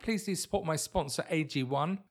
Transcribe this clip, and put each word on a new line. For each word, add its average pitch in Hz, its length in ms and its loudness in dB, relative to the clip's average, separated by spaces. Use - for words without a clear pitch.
please 220 240 0
do 190 100 0
support - 300 0
my 160 100 2
sponsor, 156 540 0
A 160 160 2
G 135 180 -2
one. 147 360 0